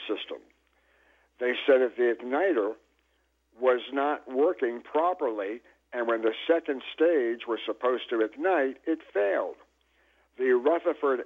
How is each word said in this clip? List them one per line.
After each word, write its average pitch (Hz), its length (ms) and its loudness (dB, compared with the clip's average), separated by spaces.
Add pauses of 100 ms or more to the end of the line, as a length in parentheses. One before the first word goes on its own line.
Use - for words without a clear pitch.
system. 90 320 -8 (1000)
They 123 140 0 (160)
said 131 140 6
that 120 160 -2
the 120 180 2
igniter 127 600 0 (840)
was 123 220 2 (100)
not 139 300 -2 (100)
working 131 500 0
properly, 120 800 -2 (320)
and 120 160 -4
when 117 140 0
the 110 120 2 (140)
second 156 340 0 (120)
stage 131 520 2
was 113 200 -4
supposed 123 440 -4
to 117 120 0
ignite, 135 560 0 (100)
it 160 120 -2 (140)
failed. 185 420 -2 (800)
The 131 140 2
Rutherford 139 760 2